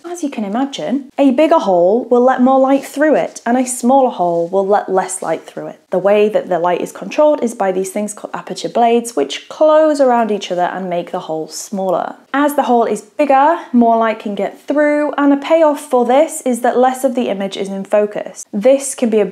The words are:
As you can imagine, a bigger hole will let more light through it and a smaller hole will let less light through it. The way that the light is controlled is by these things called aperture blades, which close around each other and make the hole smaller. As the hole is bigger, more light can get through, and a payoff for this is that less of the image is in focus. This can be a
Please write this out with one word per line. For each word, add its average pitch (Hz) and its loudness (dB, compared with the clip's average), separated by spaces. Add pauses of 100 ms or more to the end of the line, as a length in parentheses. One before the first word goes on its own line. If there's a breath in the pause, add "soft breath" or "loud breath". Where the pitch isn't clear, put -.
As 349 -10
you 285 -4
can 226 -8
imagine, 233 -4
a 277 4
bigger 311 4
hole 190 2
will 240 4
let 247 2
more 262 4
light 269 2
through 294 0
it - -2
and 240 0
a 262 0
smaller 254 2
hole 170 -2
will 190 -2
let 196 0
less 185 -4
light 160 -6
through 151 -14
it. - -18 (120)
The 185 -2 (120)
way 208 4
that 196 -2
the 180 -2
light 175 0
is 180 -6
controlled 294 0
is 233 -4
by 196 -2
these 190 -4
things 208 -6
called - -14
aperture 180 -10
blades, 233 0
which - -4
close 311 2
around 233 2
each 202 -6
other 175 0
and 185 -8
make 175 -4
the 180 -8
hole 156 -6
smaller. - -4 (160)
As 285 0
the 269 2
hole 240 2
is 208 -2
bigger, 294 2 (120)
more 233 4
light 226 0
can 208 -8
get 196 -6
through, 294 0
and 285 2
a 277 4
payoff 302 2
for 247 0
this 277 2
is 240 -2
that 240 0
less 254 2
of 254 0
the 247 -2
image 196 -6
is 190 -6
in 196 -8
focus. 208 -2
This 262 2
can 240 -2
be 214 2
a 202 2